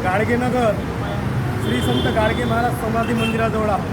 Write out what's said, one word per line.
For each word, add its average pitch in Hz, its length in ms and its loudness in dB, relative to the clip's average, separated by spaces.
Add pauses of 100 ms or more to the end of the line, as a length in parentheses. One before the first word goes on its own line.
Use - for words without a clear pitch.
गाडगेनगर 233 680 2 (920)
श्री 233 160 0
संत 247 340 0
गाडगे 226 300 2
महाराज 233 280 2
समाधी 226 420 -2
मंदिराजवळ 226 540 0
आहोत. 190 240 0